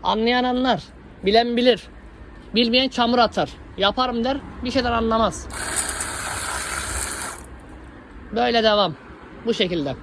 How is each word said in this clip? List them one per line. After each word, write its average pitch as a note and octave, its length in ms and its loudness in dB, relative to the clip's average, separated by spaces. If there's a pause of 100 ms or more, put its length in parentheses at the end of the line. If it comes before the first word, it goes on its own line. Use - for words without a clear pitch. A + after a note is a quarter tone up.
Anlayan A#3 420 2
anlar, B3+ 380 2 (420)
bilen A#3 320 4
bilir. A#3+ 260 4 (720)
Bilmeyen A#3+ 340 4
çamur A#3+ 300 2
atar. G#3 320 2 (280)
Yaparım A#3 460 0
der, C4+ 120 0 (280)
bir B3 60 -4
şeyden A#3+ 220 2
anlamaz. A3+ 560 2 (2750)
Böyle A#3 300 2
devam. G#3 320 4 (520)
Bu A3+ 80 2
şekilde. E3 480 0